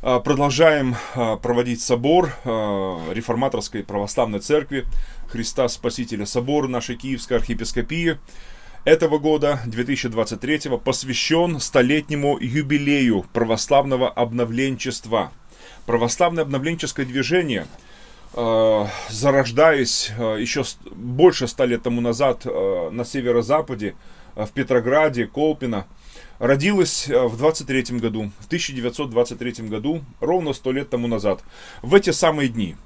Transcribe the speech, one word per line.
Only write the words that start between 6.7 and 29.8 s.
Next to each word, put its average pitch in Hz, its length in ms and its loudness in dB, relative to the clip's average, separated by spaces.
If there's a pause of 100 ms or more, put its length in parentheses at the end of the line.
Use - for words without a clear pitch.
Киевской 127 400 -4
Архиепископии 120 800 0 (680)
этого 156 360 4
года, 147 480 2
две 117 160 -4
тысячи 131 260 -2
двадцать 110 300 -2
третьего, 139 380 -2
посвящен 147 840 0
столетнему 143 840 2
юбилею 139 920 2
православного 127 760 2
обновленчества. 117 1200 -2 (540)
Православное 139 560 2
обновленческое 143 640 -2
движение, 131 640 0 (680)
а, 110 540 2 (220)
зарождаясь, 135 1080 2
а, 110 180 -2
еще 120 280 -2
с-, - 160 -8 (100)
больше 123 580 4
ста 131 200 0
лет 117 160 0
тому 120 180 0
назад, 120 440 2
а, 95 440 0
на 117 160 -6
северо-западе, 120 880 0 (440)
а, 107 80 -4
в 104 60 -12
Петрограде, 127 760 2
Колпино, 135 600 -2 (520)
родилась, 156 720 2
а, 123 200 2
в 113 80 -6
двадцать 147 300 0
третьем 123 320 -2
году, 107 400 -4
в - 80 -20
тысяча 170 260 -4
девятьсот 123 360 -4
двадцать 117 300 0
третьем 117 300 -8
году, 139 320 -4 (180)